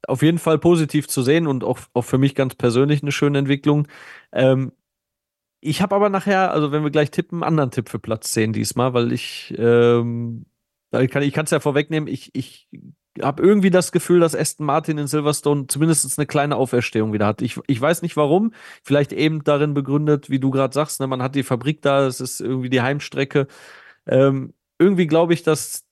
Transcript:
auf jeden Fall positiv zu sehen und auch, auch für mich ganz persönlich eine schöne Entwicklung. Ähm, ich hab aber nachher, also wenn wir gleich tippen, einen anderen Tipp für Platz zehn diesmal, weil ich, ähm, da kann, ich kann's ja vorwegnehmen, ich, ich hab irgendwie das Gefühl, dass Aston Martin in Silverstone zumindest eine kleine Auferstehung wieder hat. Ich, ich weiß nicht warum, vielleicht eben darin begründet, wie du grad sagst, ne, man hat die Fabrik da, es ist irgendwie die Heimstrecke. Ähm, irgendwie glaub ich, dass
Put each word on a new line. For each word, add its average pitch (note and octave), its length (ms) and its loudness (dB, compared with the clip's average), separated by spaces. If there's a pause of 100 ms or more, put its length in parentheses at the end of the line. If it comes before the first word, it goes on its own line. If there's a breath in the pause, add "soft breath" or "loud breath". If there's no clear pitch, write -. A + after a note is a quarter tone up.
auf - 160 -2
jeden E3 160 4
Fall D#3+ 200 2
positiv D#3+ 500 2
zu - 140 -2
sehen D#3 240 2
und C3 180 -2
auch, B2+ 140 -2 (160)
auch A#2+ 80 0
für C3 160 0
mich C#3 180 2
ganz C3 180 -2
persönlich C#3 480 0
eine C#3+ 100 -4
schöne C#3+ 260 0
Entwicklung. C#3+ 500 0 (440 loud breath)
Ähm, C3 400 2 (880)
ich D#3 220 -2
hab G3+ 100 0
aber G3+ 160 4
nachher, F#3+ 440 2
also D3+ 180 0
wenn D3+ 140 -2
wir D3 60 0
gleich D3 200 2
tippen, E3+ 320 -6
einen - 60 -2
anderen D3 240 2
Tipp A#2 160 -6
für - 100 -10
Platz A2 340 -8
zehn A2 200 0
diesmal, A#2+ 420 -2
weil A#2+ 180 0
ich, - 460 -8
ähm, A#2+ 880 2 (460)
da A#2+ 160 2
kann, C#3+ 160 -2
ich C#3+ 80 0
kann's D#3 180 -4
ja D#3+ 80 2
vorwegnehmen, D3 500 -2
ich, - 260 -10
ich - 340 -10 (520)
hab C#3 200 -4
irgendwie G3 300 4
das F3 200 2
Gefühl, F3 300 2
dass D#3+ 160 2
Aston - 280 -4
Martin D3+ 340 -2
in D3 100 -4
Silverstone D3 580 -2
zumindest D3 500 0
eine D3 100 -2
kleine D3 280 0
Auferstehung A#2 580 0
wieder G#2 140 0
hat. G#2 160 -2
Ich, B2 240 -6
ich A#2 140 0
weiß D#3+ 220 0
nicht E3+ 140 -6
warum, E3+ 360 2 (320 loud breath)
vielleicht C#3+ 280 0
eben D#3 300 -2
darin D3 320 0
begründet, C#3+ 560 0
wie C3+ 80 0
du C3+ 140 0
grad C3+ 200 0
sagst, D3 280 -4
ne, C3+ 80 -2
man C3 120 -4
hat C3 140 -4
die C#3 80 -2
Fabrik C3 400 -4
da, C#3 240 2
es B2+ 140 -6
ist B2+ 200 -10
irgendwie B2+ 300 -4
die B2+ 120 2
Heimstrecke. C#3 680 -2 (580 loud breath)
Ähm, C3+ 480 2 (240)
irgendwie F3+ 300 4
glaub E3 240 2
ich, E3 100 0
dass - 500 -4